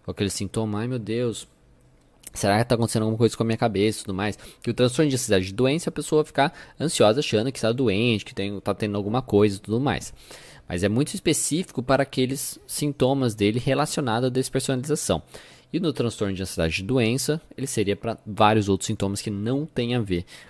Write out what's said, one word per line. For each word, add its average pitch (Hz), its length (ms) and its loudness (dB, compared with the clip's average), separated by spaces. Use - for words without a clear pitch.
com 92 60 -8
aquele 101 180 -2
sintoma, 104 500 -4
"Ai, 113 80 -4
meu 127 120 -4
Deus, 113 460 -4
será 104 260 2
que 117 100 0
tá 123 60 4
acontecendo 113 280 0
alguma 110 140 0
coisa 113 180 4
com - 80 -2
a - 20 0
minha 113 120 0
cabeça 107 420 0
e - 60 -12
tudo 101 80 -6
mais?" 98 240 -4
Que - 60 -4
o 117 40 0
transtorno 127 360 2
de 131 60 0
ansiedade 98 320 2
de 98 60 -8
doença, 131 360 0
a 170 40 -12
pessoa 151 300 0
ficar 143 300 0
ansiosa 117 400 4
achando 120 320 0
que - 80 -10
tá 113 140 0
doente, 117 500 2
que - 100 -16
tem, 98 280 -6
tá 101 120 -2
tendo 104 220 -2
alguma 104 260 -2
coisa 104 360 4
e - 20 -10
tudo 110 220 -2
mais. 117 320 -2
Mas 87 120 -2
é 101 40 2
muito 117 260 0
específico 165 680 -2
para 131 200 2
aqueles 131 640 -4
sintomas 135 680 0
dele 107 240 2
relacionados 131 680 0
à - 20 2
despersonalização. 127 920 -2
E 156 80 -2
no 165 100 0
transtorno 110 420 -2
de 92 80 -6
ansiedade 85 340 -2
de 92 80 -4
doença, 127 580 0
ele 131 100 -6
seria 101 260 0
pra 113 320 -6
vários 107 440 4
outros 95 180 2
sintomas 98 340 -2
que - 80 -6
não 113 360 -4
têm 123 300 -2
a 123 40 0
ver 92 260 -2